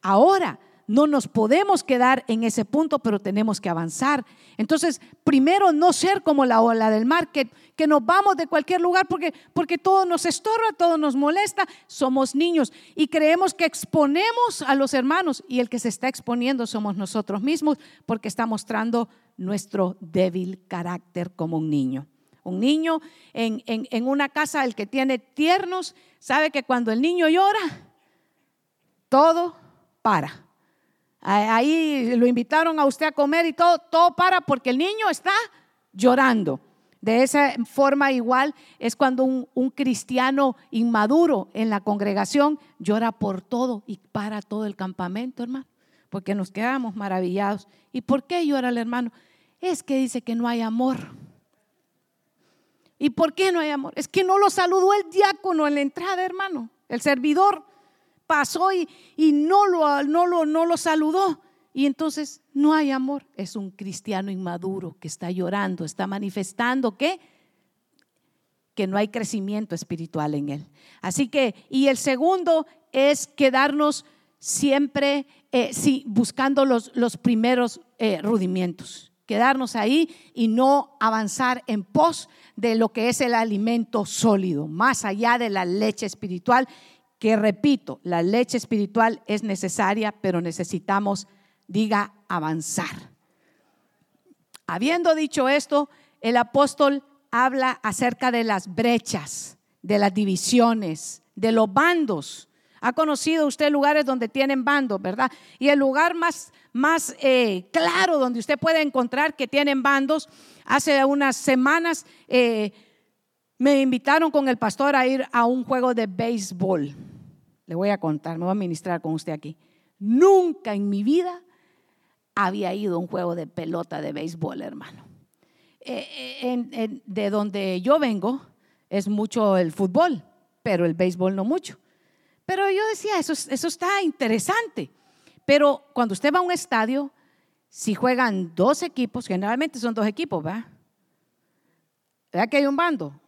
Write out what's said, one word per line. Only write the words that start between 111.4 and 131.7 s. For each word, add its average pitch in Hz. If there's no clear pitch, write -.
Eh, 226
me 269
invitaron 269
con 277
el 247
pastor 277
a 254
ir 262
a 233
un 247
juego 254
de 226
béisbol. 190
Le 165
voy 190
a 202
contar, 160
me 170
voy 180
a 196
ministrar 175
con 160
usted 160
aquí. 151
Nunca 311
en 202
mi 202
vida 349
había 196
ido 196
a -
un 180
juego 175
de 165
pelota 165
de 147
béisbol, 160
hermano. -
Eh, 254
eh, 262
en, 247
en, 220
de 202
donde 196
yo 269
vengo 240
es 190
mucho 208
el 170
fútbol, 196
pero 175
el 165
béisbol 185
no 196
mucho. 330